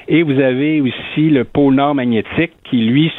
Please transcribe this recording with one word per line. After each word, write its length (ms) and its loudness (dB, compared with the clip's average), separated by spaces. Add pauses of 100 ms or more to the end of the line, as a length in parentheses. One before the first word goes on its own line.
et 160 2
vous 160 0
avez 420 0
aussi 480 -2
le 140 2
pôle 320 2
nord 200 0
magnétique 560 -2 (180)
qui, 80 -2
lui, 420 2